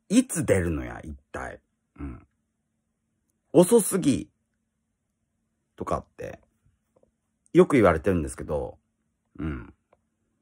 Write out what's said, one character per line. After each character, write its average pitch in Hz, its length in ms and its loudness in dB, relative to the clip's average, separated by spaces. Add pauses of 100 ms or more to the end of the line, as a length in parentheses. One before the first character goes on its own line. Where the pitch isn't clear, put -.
い 247 200 4
つ 147 180 -4
出 95 140 2
る 85 100 -2
の 69 160 -4
や、 60 180 -12
一 73 140 -14 (140)
体。 65 280 -12 (400)
う 73 40 -12
ん。 65 240 -14 (1300)
遅 180 280 6
す - 160 -4
ぎ。 143 320 -2 (1500)
と - 80 -12
か 78 120 -4
っ - 80 -12 (100)
て、 - 240 -14 (1120)
よ 180 120 8
く 170 100 2
言 110 100 6
わ 87 60 6
れ 80 80 -2
て 98 120 0
る 87 60 2
ん 80 40 0
で 71 80 -6
す - 80 -14
け - 60 -12
ど、 71 340 -8 (640)
う 73 40 -10
ん。 69 300 -10 (680)